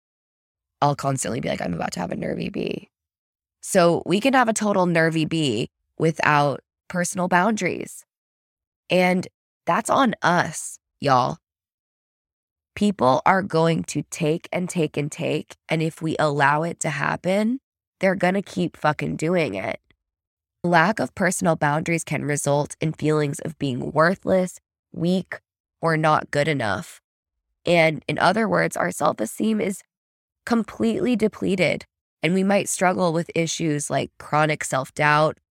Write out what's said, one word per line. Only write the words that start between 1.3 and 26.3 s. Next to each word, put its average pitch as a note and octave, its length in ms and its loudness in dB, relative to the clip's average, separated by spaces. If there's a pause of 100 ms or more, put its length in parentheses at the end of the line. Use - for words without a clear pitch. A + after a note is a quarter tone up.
be - 80 -4
like, - 120 -4
"I'm F3 140 -4
about - 180 -6
to F#3 80 -8
have F3 100 -6
a - 60 -6
nervy - 320 -6
bee." - 420 -8 (680)
So E3+ 440 2
we F#3 140 0
can B3+ 160 2
have B3+ 140 4
a A3+ 40 0
total G3+ 340 0
nervy D#3+ 380 2
bee D3 460 -2 (280)
without D3 640 2 (280)
personal F3+ 400 -4
boundaries. F#3 760 -2 (840)
And F3+ 380 2 (380)
that's F#3 220 0
on C4 340 2
us, E3 580 0 (200)
y'all. C3+ 380 2 (1400)
People C3 500 2
are F#3 180 4
going E3 420 2
to - 260 -4
take D#3 400 -4
and F3+ 180 -4
take D#3 280 -4
and D3 160 -4
take. C#3+ 440 -6 (120)
And D#3+ 120 -2
if D#3+ 220 -4
we D#3+ 160 -2
allow D3 460 2
it E3+ 160 -6
to D#3 100 -4
happen, F#3 680 -2 (400)
they're F#3 160 2
gonna F#3 260 0
keep - 340 -4
fucking D3+ 380 -2
doing D#3 400 0
it. - 240 -6 (840)
Lack F3 340 2
of - 160 -4
personal F3+ 420 0
boundaries D#3 480 0
can C3+ 200 -4
result C#3+ 560 -2
in D#3+ 120 -2
feelings D3+ 480 0
of - 180 -10
being C3+ 340 -4
worthless, F#3 680 2 (320)
weak, F3 480 -2 (400)
or D#3+ 160 0
not D#3 340 2